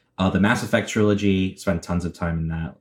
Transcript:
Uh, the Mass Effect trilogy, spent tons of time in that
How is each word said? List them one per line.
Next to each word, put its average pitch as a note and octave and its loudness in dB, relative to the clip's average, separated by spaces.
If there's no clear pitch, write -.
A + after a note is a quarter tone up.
Uh, F#2+ 2
the F#2 2
Mass G#2+ 2
Effect G#2+ -2
trilogy, G2 2
spent E2+ -2
tons F2 -4
of E2+ -6
time E2+ -4
in D#2+ -2
that E2 -6